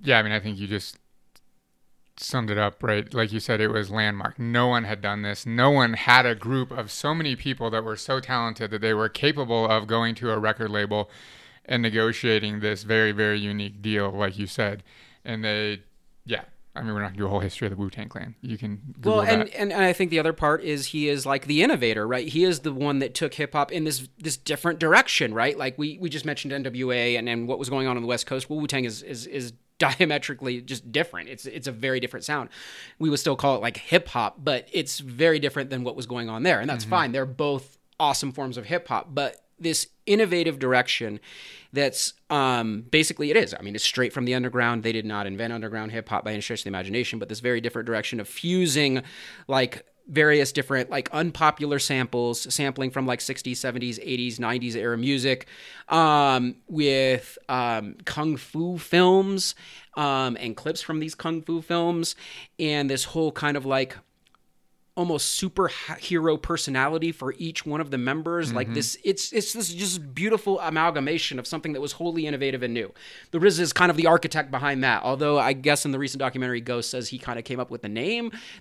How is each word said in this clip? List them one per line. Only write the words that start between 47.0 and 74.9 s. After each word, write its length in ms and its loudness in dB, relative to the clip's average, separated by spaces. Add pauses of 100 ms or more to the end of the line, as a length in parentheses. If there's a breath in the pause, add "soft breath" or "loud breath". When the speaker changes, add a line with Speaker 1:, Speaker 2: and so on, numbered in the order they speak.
Speaker 2:
but 120 -8
this 100 -8
very 220 0
different 240 -4
direction 340 -2
of 80 -8
fusing, 760 2 (440 loud breath)
like, 380 0 (220)
various 440 4
different, 380 -2
like, 240 -4
unpopular 640 0
samples, 760 -2
sampling 380 -2
from, 160 -2
like, 140 -2
sixties, 380 -6
seventies, 440 -4
eighties, 360 -4
nineties 360 -2
era 220 0
music, 500 0 (400 loud breath)
um, 680 6 (120)
with, 720 2 (100)
um, 480 -2 (100)
kung 320 0
fu 400 -4
films, 800 4 (400 loud breath)
um, 440 0
and 180 -6
clips 240 -4
from 180 -4
these 160 -6
kung 260 -4
fu 200 -4
films, 540 0 (440 loud breath)
and 300 0
this 160 0
whole 260 0
kind 240 -2
of, 100 -4
like, 320 0 (960)
almost 460 0
superhero 1000 0
personality 720 0
for 280 -6
each 260 -6
one 160 -2
of 80 -6
the 80 -2
members. 560 -2
Like, 140 -2
Speaker 1:
Mm-hmm. 80 -6
Speaker 2:
this, 280 -2
it's, 300 -2
it's 200 -2
this 200 -4
just 400 -4
beautiful 460 0
amalgamation 800 0
of 80 -8
something 260 -6
that 80 -6
was 120 -6
wholly 340 -2
innovative 340 -2
and 140 -2
new. 180 -4 (380 loud breath)
The 80 0
riz 200 8
is 140 0
kind 160 6
of 80 2
the 80 4
architect 460 4
behind 320 0
that, 180 2